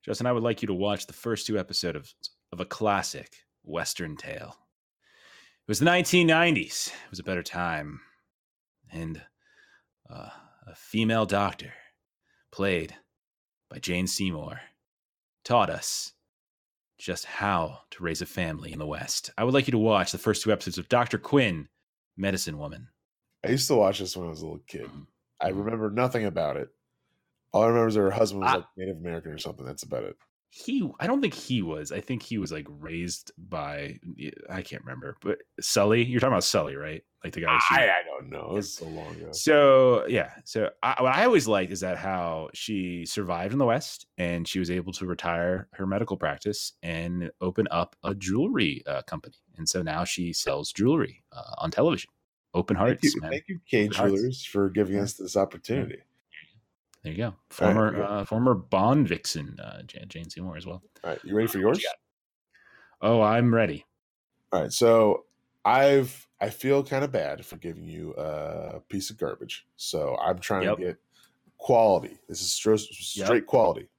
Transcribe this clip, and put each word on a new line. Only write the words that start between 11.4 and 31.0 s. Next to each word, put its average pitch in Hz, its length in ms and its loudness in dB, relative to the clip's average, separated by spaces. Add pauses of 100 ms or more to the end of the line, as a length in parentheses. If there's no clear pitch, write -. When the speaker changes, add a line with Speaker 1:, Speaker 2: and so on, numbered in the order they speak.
Speaker 1:
played 95 440 -2 (760)
by - 80 -16
Jane 90 300 -2
Seymour, 78 520 -6 (840)
taught 113 260 2
us - 420 -8 (840)
just - 260 -8
how 85 540 -4 (140)
to - 100 -14
raise 82 180 -4
a 90 60 -8
family 80 460 -6
in 76 80 -10
the 76 60 -6
West. - 520 -8
I 110 60 0
would 131 100 2
like 135 140 4
you 123 40 0
to 117 60 2
watch 107 340 4
the 87 60 -6
first - 240 0
two 110 100 0
episodes 95 240 -4
of 87 120 -10
Doctor 120 300 2
Quinn, 104 500 0 (480)
Medicine 92 420 -2
Woman. 73 300 -12 (560)
Speaker 2:
I 101 60 -2
used 131 180 2
to 139 80 4
watch 101 240 4
this 92 160 -6
when 90 100 -8
I 82 40 -8
was 78 120 -12
a - 40 -10
little 76 200 -10
kid. - 240 -12 (500)
I 92 100 0
Speaker 1:
Mm-hmm. 95 100 -4
Speaker 2:
remember 107 300 -2
nothing 120 360 0
about 78 300 -2
it. 73 120 -6 (840)
All 104 100 6
I 113 60 8
remember 117 200 4
is 107 60 0
her 98 160 4
husband 101 320 2
was, 123 100 4
Speaker 1:
I 120 40 4
Speaker 2:
like, 90 100 -6 (100)
Native 92 200 -6
American 82 360 -8
or 76 60 -12
something. 71 260 -10
That's 65 200 -12
about 65 200 -6
it. 50 120 -12 (360)
Speaker 1:
He, 240 360 -2 (100)
I 156 80 -4